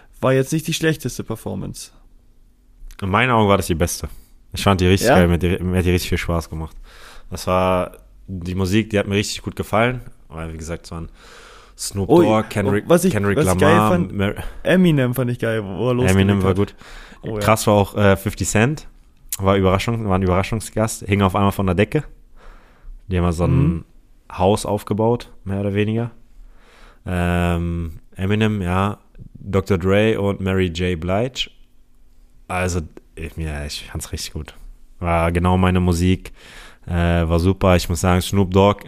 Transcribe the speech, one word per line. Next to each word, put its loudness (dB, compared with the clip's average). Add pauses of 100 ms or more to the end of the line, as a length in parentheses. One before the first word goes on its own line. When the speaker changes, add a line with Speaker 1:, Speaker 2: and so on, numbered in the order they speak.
(200)
Speaker 1:
war 2
jetzt 2
nicht -2
die -2
schlechteste -4
Performance. -10 (1120)
Speaker 2:
In -4
meinen 2
Augen 6
war 6
das 0
die 0
beste. -2 (440)
Ich -6
fand 4
die 4
richtig 4
Speaker 1:
Ja? 6
Speaker 2:
geil, 6
mir 4
hat 0
die, 0
mir -2
hat 2
die 2
richtig 0
viel 0
Spaß -4
gemacht. -12 (540)
Das -10
war 0 (320)
die -8
Musik, 0
die 0
hat -4
mir -2
richtig -4
gut -10
gefallen, -2 (280)
weil -10
wie -12
gesagt, -10
es -20
waren -10 (680)
Snoop -6
Speaker 1:
Oh, 6
Speaker 2:
Dogg, 2
Kendrick, 0
Speaker 1:
was 4
ich, 2
Speaker 2:
Kendrick 0
Speaker 1:
was 2
ich 2
Speaker 2:
Lamar, 4
Speaker 1:
geil 2
fand, -4
Speaker 2:
Mar- 0 (280)
Speaker 1:
Eminem 4
fand -2
ich -8
geil, -2
wo -4
er 2
losgelegt 2 (100)
Speaker 2:
Eminem 2
war 2
Speaker 1:
hat. 0
Speaker 2:
gut. -2 (480)
Speaker 1:
Oh, -8
ja. -6
Speaker 2:
Krass 2
war 6
auch, 2
äh, 4
fifty -4
Cent, 0 (520)
war 2
Überraschung, 0
war 2
ein 0
Überraschungsgast, -2
hing 2
auf 4
einmal 2
von -2
der 0
Decke. 0 (1040)
Die -2
haben 0
mal 2
so -2
ein 2 (160)
Speaker 1:
Mhm. -2 (460)
Speaker 2:
Haus 0
aufgebaut, -2 (120)
mehr -6
oder -4
weniger. -2 (960)
Ähm, -2 (160)
Eminem, -2
ja, -2 (360)
Doktor -2
Dre 2
und -2
Mary 0
J. -4
Blige. -4 (960)
Also, -2 (340)
ich, -12
ja, -6
ich -12
fand's -10
richtig -10
gut. -12 (460)
War 0
genau 2
meine 4
Musik, 0 (540)
äh, -8
war 2
super. 4
Ich -2
muss -4
sagen, 2
Snoop 0
Dogg 4